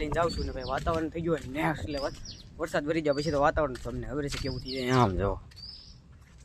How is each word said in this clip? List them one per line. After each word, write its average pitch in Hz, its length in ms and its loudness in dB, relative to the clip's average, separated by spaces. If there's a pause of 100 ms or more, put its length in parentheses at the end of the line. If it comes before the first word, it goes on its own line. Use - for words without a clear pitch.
લઈને 147 180 -2
જાઉં 170 160 4
છું 143 140 -2
ને 135 80 -6
ભાઈ 127 160 -4
વાતાવરણ 160 420 0
થઈ 165 120 -4
ગયું 160 120 2
હોય 123 180 -8
નેક્સ્ટ 156 380 0
લેવલ. 143 180 -2 (480)
વરસાદ 160 300 0
વરી 160 160 2
જાય 139 140 4
પછી 151 160 0
તો 139 100 4
વાતાવરણ 147 400 2
તમને 117 240 -4
ખબર 143 140 -2 (100)
છે - 100 -6
કેવું 127 200 -4
થઈ 127 120 -6
જાય 127 240 4
આમ 98 220 6
જો. 98 100 4 (1120)